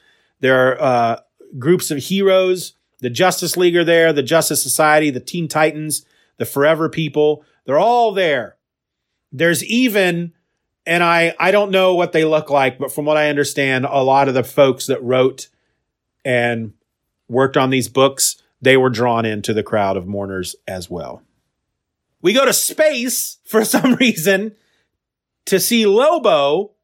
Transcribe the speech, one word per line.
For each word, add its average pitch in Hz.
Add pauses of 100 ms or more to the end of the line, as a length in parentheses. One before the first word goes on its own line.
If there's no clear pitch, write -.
(400)
There 131
are, 117
uh, 117 (380)
groups 156
of 147
heroes. 185 (260)
The 123
Justice 175
League 175
are 170
there, 165
the 143
Justice 156
Society, 151
the 127
Teen 170
Titans, 156 (320)
the 117
Forever 151
People. 151 (220)
They're -
all 226
there. 147 (760)
There's 165
even, 190 (520)
and 170
I, 170
I 180
don't 202
know 185
what 175
they 160
look 156
like, 135
but 135
from 147
what 151
I 151
understand, 135
a 139
lot 135
of 131
the 127
folks 131
that 127
wrote 127 (760)
and 120 (540)
worked 131
on 131
these 131
books, - (200)
they 131
were 131
drawn 117
into 107
the 104
crowd 98
of 90
mourners 95 (120)
as 92
well. 85 (1000)
We 190
go 262
to 233
space -
for 220
<laughs> -
some 254
reason 208 (920)
to 190
see 226
Lobo, 202 (120)